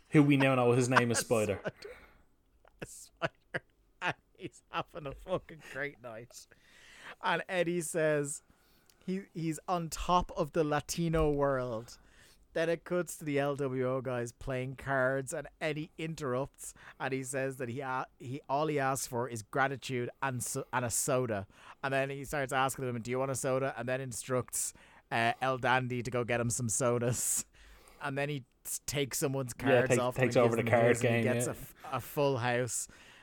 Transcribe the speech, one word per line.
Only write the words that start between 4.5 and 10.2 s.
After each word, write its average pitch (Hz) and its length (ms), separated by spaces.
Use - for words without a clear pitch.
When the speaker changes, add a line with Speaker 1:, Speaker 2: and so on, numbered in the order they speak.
Speaker 2:
having - 360
a 139 60
fucking 170 500
great 139 280
night. 120 440
And 175 280
Eddie 175 320
says 151 600
he, 190 160
he's 160 340
on 170 220
top - 460